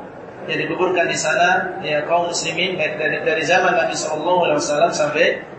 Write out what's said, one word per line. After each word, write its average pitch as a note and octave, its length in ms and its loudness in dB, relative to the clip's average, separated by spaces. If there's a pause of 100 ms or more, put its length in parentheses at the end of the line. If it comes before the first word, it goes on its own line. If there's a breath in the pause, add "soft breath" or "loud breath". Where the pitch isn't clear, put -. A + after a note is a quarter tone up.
(480)
yang D#3 160 -2
dikuburkan E3 480 0
di D3+ 80 -4
sana, D#3 640 2
ya, D3+ 240 -2
kaum F3 240 2
muslimin E3+ 480 -2
baik D#3 240 -2
dari, D3 240 0
dari D#3+ 160 0
zaman F3 320 4
Nabi D#3+ 240 0
sallallahu E3 480 0
alaihi D3 160 2
wasallam D3+ 320 2
sampai D3+ 480 0 (160)